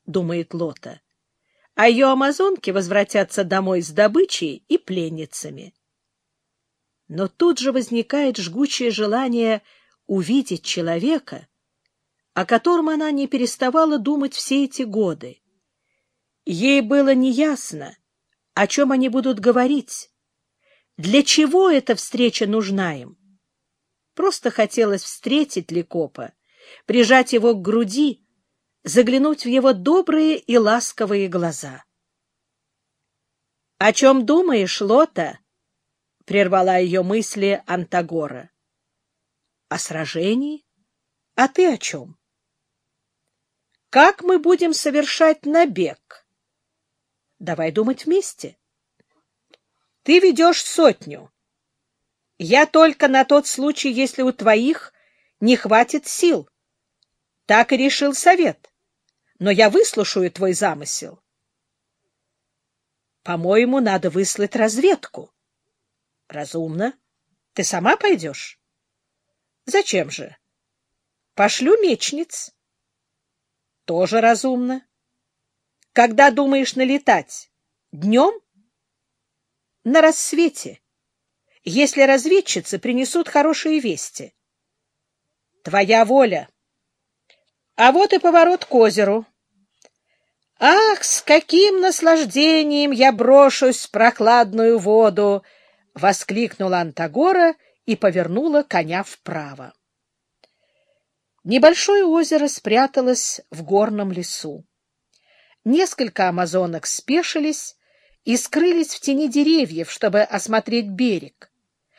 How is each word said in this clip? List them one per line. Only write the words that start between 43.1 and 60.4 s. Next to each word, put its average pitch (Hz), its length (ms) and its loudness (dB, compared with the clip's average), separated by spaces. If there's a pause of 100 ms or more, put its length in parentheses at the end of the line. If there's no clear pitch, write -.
«Как 330 340 4
мы 359 160 2
будем 339 340 2
совершать 302 720 0
набег?» 254 800 -2 (1120)
«Давай 165 320 -6
думать 220 340 -2
вместе». - 520 -4 (1500)
«Ты 339 160 4
ведешь 339 440 4
сотню. - 680 -2 (1040)
Я 226 280 2
только 311 420 4
на 262 180 4
тот 285 220 2
случай, 285 440 -4
если 262 300 -4
у 254 100 0
твоих 226 600 0 (460)
не 233 160 4
хватит 233 520 0
сил. 285 400 -2 (1000)
Так 233 280 4
и 262 40 0
решил 277 360 -2
совет. 349 580 0 (680)
Но 196 120 0
я 208 180 4
выслушаю 196 640 0
твой 185 220 -2